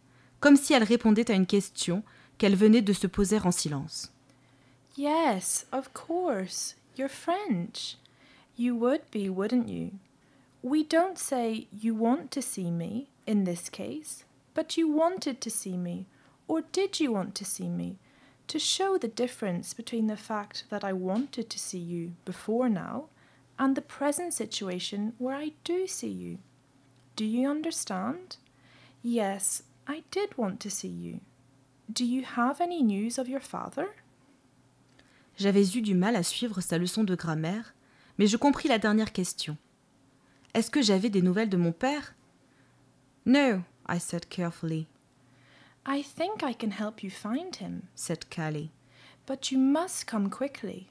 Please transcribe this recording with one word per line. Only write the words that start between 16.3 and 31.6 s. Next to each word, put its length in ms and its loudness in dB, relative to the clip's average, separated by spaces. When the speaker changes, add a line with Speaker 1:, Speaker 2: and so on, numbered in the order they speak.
Speaker 2:
or 140 0
did 280 -2
you 120 2
want 220 -2
to 100 -10
see 240 -6
me, 280 -4
to 120 -6
show 380 0
the 120 -4
difference 640 -4
between 320 -4
the 100 -2
fact 540 -8
that 140 -6
I 80 -2
wanted 560 -4
to 100 -10
see 240 -8
you 300 -6
before 460 -2
now 380 -4
and 160 2
the 80 -2
present 500 -4
situation 840 -4
where 180 -4
I 160 -6
do 220 -2
see 260 -6
you. 260 -10
Do 80 -4
you 260 2
understand? 880 -4
Yes, 640 0
I 240 -8
did 260 -2
want 220 -2
to 100 -10
see 180 -6
you. 320 -10